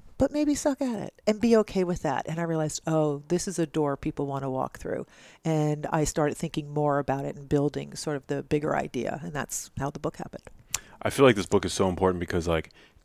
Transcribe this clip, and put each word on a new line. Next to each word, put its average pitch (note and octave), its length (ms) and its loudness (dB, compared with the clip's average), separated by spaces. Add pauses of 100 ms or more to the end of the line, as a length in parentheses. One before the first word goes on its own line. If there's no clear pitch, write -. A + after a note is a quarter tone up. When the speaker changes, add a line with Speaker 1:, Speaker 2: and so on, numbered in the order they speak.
(180)
Speaker 1:
but C4+ 120 2
maybe D4 240 0
suck C#4 280 -2
at A#3+ 180 -2
it - 260 -10
and G#3+ 140 2
be A3+ 160 6
okay G3+ 300 2
with F3 160 -2
that. C#3 260 -2
And D#3+ 100 -6
I E3+ 60 -2
realized, D#3+ 420 -2
oh, D3+ 440 2
this F3 180 0
is F#3 100 -4
a E3 80 2
door C#3+ 300 0
people C#3+ 320 -4
wanna C3+ 220 -4
walk C3 280 -4
through. - 280 -6 (400)
And D3+ 440 0
I D#3+ 140 2
started D3 320 0
thinking D3+ 380 -6
more D3 260 2
about C3+ 240 -2
it C#3+ 140 -8
and C#3+ 100 -16
building C#3+ 480 0
sort D3 220 -4
of C3 100 -12
the C#3 160 -2
bigger D3 320 0
idea. C#3 480 -2
And E3+ 80 -10
that's - 480 -8
how C#3 100 -2
the D3 100 -8
book D#3 180 -6
happened. - 260 -12 (580)
Speaker 2:
I G#2+ 80 0
feel C3+ 160 6
like A#2+ 120 8
this F#2+ 80 0
book G2+ 180 4
is F2+ 80 -4
so G2 160 2
important F2+ 320 2
because, F2 260 -2
like, E2 260 0 (340)